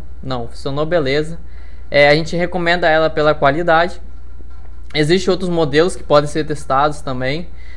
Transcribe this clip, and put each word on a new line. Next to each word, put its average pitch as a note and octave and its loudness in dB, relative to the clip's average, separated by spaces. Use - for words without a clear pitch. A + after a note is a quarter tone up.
Não, B2+ -4
funcionou, C#3+ -4
beleza. D#3 0
É, C#3+ 6
a D3 8
gente E3 0
recomenda F3 0
ela D#3+ 4
pela D3+ 2
qualidade. E3 2
Existem F3 2
outros F3+ -2
modelos E3 2
que - -6
podem D3 4
ser D#3 -2
testados D3 0
também, C3+ -4